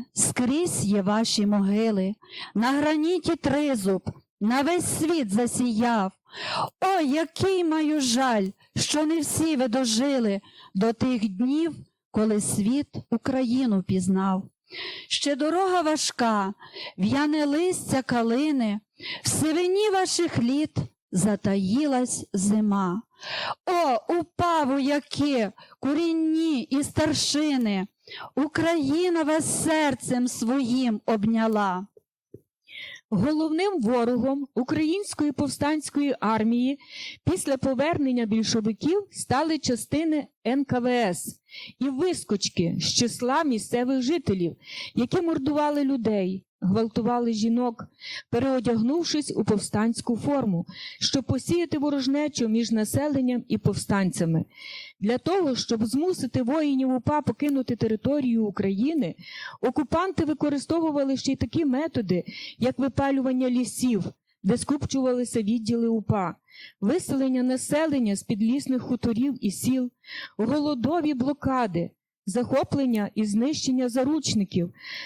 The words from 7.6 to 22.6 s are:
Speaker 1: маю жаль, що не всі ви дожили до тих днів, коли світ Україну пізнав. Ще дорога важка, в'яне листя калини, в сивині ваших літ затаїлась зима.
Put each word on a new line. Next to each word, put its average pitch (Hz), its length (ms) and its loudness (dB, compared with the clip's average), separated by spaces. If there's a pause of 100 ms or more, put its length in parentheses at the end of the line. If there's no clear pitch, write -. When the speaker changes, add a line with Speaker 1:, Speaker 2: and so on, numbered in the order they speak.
Speaker 1:
маю 311 380 2
жаль, 233 460 2 (280)
що 302 300 0
не 320 140 2
всі 311 360 0
ви 254 120 2
дожили 233 760 0 (340)
до 220 180 2
тих 233 360 0
днів, 269 460 0 (360)
коли 214 300 2
світ 240 460 0 (220)
Україну 247 760 0
пізнав. 190 600 0 (640)
Ще - 280 -2
дорога 349 460 0
важка, 226 720 0 (440)
в'яне 294 480 2
листя 285 560 0
калини, 240 800 0 (440)
в - 40 -6
сивині 359 640 2
ваших 359 500 0
літ 269 380 0 (340)
затаїлась 208 1200 0
зима. 202 680 2 (640)